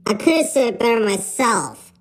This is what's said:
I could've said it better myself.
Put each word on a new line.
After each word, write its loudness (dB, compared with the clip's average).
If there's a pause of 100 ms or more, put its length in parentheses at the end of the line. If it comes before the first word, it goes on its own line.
I 0
could've 2
said 0
it -14
better 2
myself. -2